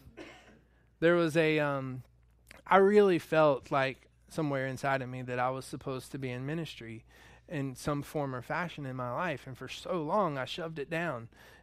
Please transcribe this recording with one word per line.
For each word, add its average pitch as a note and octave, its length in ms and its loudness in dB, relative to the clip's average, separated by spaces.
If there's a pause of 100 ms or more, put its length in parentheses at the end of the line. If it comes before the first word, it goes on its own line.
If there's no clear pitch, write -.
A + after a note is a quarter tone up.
(1000)
There E3+ 140 6
was E3 220 2
a, D#3 240 4
um, C3+ 420 -4 (640)
I F#3 120 8
really G3 420 8
felt D3+ 500 4
like C3+ 380 0 (200)
somewhere C#3 380 -2
inside C3+ 340 -2
of B2 80 -8
me B2+ 140 -8
that B2 160 -4
I B2+ 120 0
was C3 140 -8
supposed C3 460 -8
to C#3+ 80 -10
be C3 120 -6
in B2 140 -6
ministry C3+ 600 -8 (440)
in C3+ 280 -6
some C#3+ 260 -4
form C#3 320 -4
or B2 80 -6
fashion D#3 420 -6
in C3 120 -8
my B2 160 -6
life. D3+ 340 -6
And C3+ 100 -14
for C3 120 -14
so - 340 -6
long, E3 340 0
I C3 80 -4
shoved D#3+ 340 -8
it C#3 120 -8
down. D#3+ 380 -4 (340)